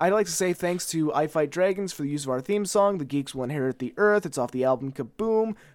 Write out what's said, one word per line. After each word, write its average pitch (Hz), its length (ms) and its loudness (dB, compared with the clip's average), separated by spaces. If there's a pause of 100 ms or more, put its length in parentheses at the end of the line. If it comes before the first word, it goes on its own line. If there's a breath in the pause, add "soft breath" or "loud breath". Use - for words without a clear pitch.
I'd 185 120 4
like 214 120 2
to 175 60 -6
say 180 200 0
thanks 175 360 -4
to 156 260 0
I 151 140 2
Fight 151 240 0
Dragons 190 420 0
for - 80 -8
the 143 80 -2
use 147 140 -4
of 135 80 -4
our 127 100 0
theme 202 240 0
song, 202 320 2
The 147 80 -4
Geeks 139 300 -4
Will 131 80 -4
Inherit 131 340 -2
the 127 200 -6
Earth. 208 280 4
It's 160 140 -6
off 123 100 0
the 127 140 -2
album 131 280 2
Kaboom. 220 640 -2 (200 loud breath)